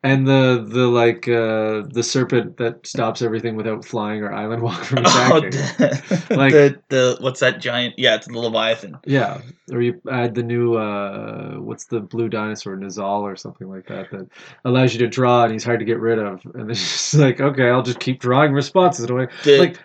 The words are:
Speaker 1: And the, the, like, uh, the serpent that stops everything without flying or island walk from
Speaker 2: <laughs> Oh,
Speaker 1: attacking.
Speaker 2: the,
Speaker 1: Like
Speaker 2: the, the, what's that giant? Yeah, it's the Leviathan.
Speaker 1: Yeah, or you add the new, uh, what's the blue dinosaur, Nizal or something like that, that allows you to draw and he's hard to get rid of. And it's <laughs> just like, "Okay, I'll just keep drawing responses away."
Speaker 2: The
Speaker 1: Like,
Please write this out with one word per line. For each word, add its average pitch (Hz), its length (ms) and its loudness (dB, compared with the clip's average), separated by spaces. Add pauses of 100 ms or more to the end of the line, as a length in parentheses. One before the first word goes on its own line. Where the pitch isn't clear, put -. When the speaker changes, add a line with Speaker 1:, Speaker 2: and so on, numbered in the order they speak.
Speaker 1:
And 135 220 4
the, 127 400 4
the, 123 200 0
like, 117 420 2
uh, 110 600 -2
the 117 140 -4
serpent 127 540 -2
that 117 280 -6
stops 113 360 -4
everything 113 340 -4
without 107 300 -6
flying 107 360 -6
or 104 120 -6
island 110 280 -6
walk 117 220 -4
from 127 200 -2
Speaker 2:
<laughs> - 20 0
Oh, 127 320 4
Speaker 1:
attacking. 98 140 0
Speaker 2:
the, 156 760 -2 (100)
Speaker 1:
Like 139 160 4
Speaker 2:
the, 143 380 6
the, 127 320 2
what's 131 180 -4
that 127 220 0
giant? 120 360 -4
Yeah, 120 180 4
it's - 120 -10
the 117 100 -10
Leviathan. 110 680 -2
Speaker 1:
Yeah, 127 340 0 (320)
or 123 100 -2
you 120 200 -2 (100)
add 120 240 -2
the 120 80 -4
new, 120 320 0
uh, 107 800 -6
what's - 300 -12
the 117 160 -6
blue 113 260 -6
dinosaur, 107 480 -6
Nizal 98 460 -6
or 98 160 -8
something 95 320 -16
like 95 180 -18
that, 98 240 -12
that 95 160 -14 (380)
allows 127 260 4
you 113 80 -8
to 120 80 2
draw 123 360 4
and 110 100 2
he's 107 100 -6
hard 117 160 0
to 110 60 -4
get 113 140 -2
rid 113 200 0
of. 98 220 -6 (120)
And 117 160 -12
it's 117 120 -4
<laughs> - 300 -6
just - 20 -4
like, 139 260 4
"Okay, 135 300 2
I'll 127 120 4
just 120 200 -4
keep 131 180 -4
drawing 135 320 4
responses 143 580 2
away." 127 180 -2 (180)
Speaker 2:
The 143 140 8
Speaker 1:
Like, 170 260 4